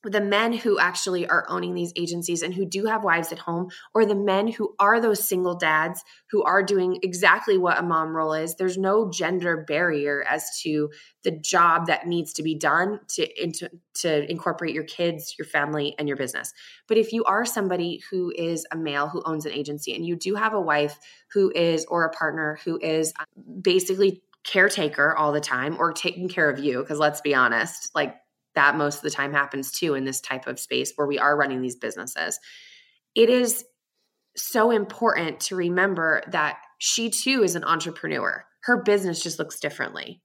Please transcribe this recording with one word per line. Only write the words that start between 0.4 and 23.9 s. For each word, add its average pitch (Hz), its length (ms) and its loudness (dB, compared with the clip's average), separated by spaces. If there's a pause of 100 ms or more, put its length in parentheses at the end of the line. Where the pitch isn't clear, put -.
who 226 260 0
actually 180 480 0
are - 220 2
owning 180 260 -4
these 175 220 -4
agencies 170 460 -4
and 180 120 -4
who 190 100 -2
do 190 200 -4
have 220 180 0
wives 170 300 0
at 160 80 -10
home, 175 300 -4 (220)
or 220 120 6
the 208 100 2
men 196 320 2
who 220 320 -4
are 214 220 6
those 214 260 2
single 180 300 0
dads 165 480 0 (260)
who 208 140 2
are 196 180 4
doing 185 400 2
exactly 190 560 4
what 180 200 4
a 170 40 0
mom 160 320 0
role 160 180 0
is. 160 220 -4
There's 185 240 -2
no 196 320 2
gender 170 560 -2
barrier 147 600 0
as 156 320 -4
to 151 300 -2 (340)
the - 80 0
job 170 560 2
that 170 180 0
needs 170 280 -2
to 160 100 -6
be 160 100 0
done 165 540 0
to, - 340 -4
into, 165 260 -6 (260)
to 151 360 0
incorporate 165 440 -4
your 151 100 -4
kids, 160 520 -4
your 156 100 -10
family, 147 520 -2
and 151 80 -2
your 143 100 -2
business. 127 360 -6 (340)
But 226 120 4
if 220 140 2
you 226 120 -2
are 208 200 2
somebody 180 640 -2
who 180 280 -2
is 165 340 -2
a 165 60 -6
male 147 320 -2
who 165 160 -6
owns 156 200 -4
an 151 80 -6
agency 147 400 -6
and 170 140 -6
you 175 80 -2
do 190 220 -4
have 214 180 0
a 202 60 0
wife 147 360 0 (360)
who 196 200 4
is, 165 340 2
or 170 180 0
a 160 60 0
partner 156 540 -4
who 165 160 -4
is 160 320 0 (480)
basically 190 600 2 (220)